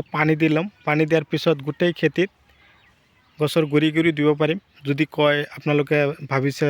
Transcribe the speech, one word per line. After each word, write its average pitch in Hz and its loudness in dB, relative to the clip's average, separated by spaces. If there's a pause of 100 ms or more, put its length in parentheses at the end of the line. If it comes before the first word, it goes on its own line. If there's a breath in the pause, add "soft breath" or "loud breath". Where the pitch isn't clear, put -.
(140)
পানী 156 2
দি 160 4
ল'ম। 170 -2 (180)
পানী 151 2
দিয়াৰ 160 2
পিছত 160 0 (100)
গোটেই 175 -2
খেতিত 170 0 (1080 soft breath)
গছৰ 151 0
গুৰি 151 2
গুৰি 165 2
দিব 147 2 (120)
পাৰিম। 156 0 (280)
যদি 143 0 (120)
কয়, 147 2 (180)
আপোনালোকে 147 0 (340)
ভাবিছে 135 0